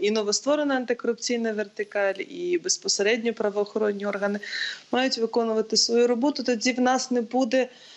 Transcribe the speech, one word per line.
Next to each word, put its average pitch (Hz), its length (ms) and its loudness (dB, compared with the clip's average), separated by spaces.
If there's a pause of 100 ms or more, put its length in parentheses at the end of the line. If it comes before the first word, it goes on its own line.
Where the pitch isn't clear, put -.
і 208 100 2
новостворена 262 640 0
антикорупційна 233 760 -2
вертикаль, 202 600 -2
і 175 500 -2
безпосередньо 220 720 0
правоохоронні 208 720 -2
органи 202 340 -2 (520)
мають 254 260 2
виконувати 220 580 0
свою 240 300 4
роботу. 247 380 2
Тоді 247 280 0
в 240 80 -2
нас 254 300 2
не 247 100 2
буде 254 480 0 (280)